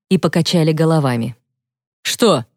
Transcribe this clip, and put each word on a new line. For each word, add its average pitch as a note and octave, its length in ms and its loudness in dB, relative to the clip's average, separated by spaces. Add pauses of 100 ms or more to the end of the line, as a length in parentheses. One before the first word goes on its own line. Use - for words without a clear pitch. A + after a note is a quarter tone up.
и F#3+ 100 2
покачали E3 540 0
головами. C#3+ 640 0 (680)
«Что, E3 420 0 (120)